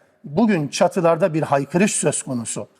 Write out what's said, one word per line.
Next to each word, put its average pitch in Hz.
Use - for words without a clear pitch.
bugün 165
çatılarda 170
bir 156
haykırış 147
söz -
konusu. 117